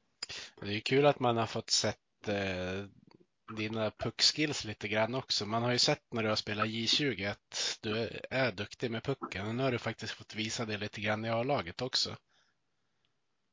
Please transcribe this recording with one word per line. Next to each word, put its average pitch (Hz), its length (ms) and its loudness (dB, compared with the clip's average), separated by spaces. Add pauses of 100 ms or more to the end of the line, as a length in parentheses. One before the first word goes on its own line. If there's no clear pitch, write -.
(600)
Det - 60 -8
är 101 60 0
ju 107 80 0
kul 139 260 6
att 143 140 6
man 120 160 4
har 110 100 2
fått - 240 -4
sett, - 580 0
eh, 95 560 -2 (720)
dina 107 340 -2
puckskills - 720 0
lite 107 240 -6
grann 110 260 2
också. 117 320 -2
Man 113 160 0
har 123 100 2
ju 123 60 2
sett 147 240 4 (100)
när 113 100 -2
du 110 60 2
har 107 80 2
spelat 107 320 -2
J 113 180 -2
tjugo 107 400 2
att - 540 -4
du 107 180 -2
är, - 320 -4
är 127 220 2
duktig 101 380 -4
med 113 120 -4
pucken. - 440 -4
Och 113 80 -2
nu 127 80 0
har 135 100 2
du 117 60 2
faktiskt - 340 -6
fått - 220 -14
visa 110 300 -2
det 107 140 -2
lite 107 220 -6
grann 107 240 0
i 113 40 -2
A-laget 117 540 0
också. - 340 0 (1400)